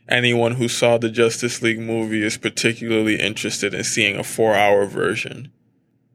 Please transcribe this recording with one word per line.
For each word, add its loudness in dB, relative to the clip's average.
anyone 2
who 0
saw 2
the 0
Justice 0
League 0
movie -2
is -2
particularly 0
interested -4
in -4
seeing 0
a -6
four-hour 4
version. -4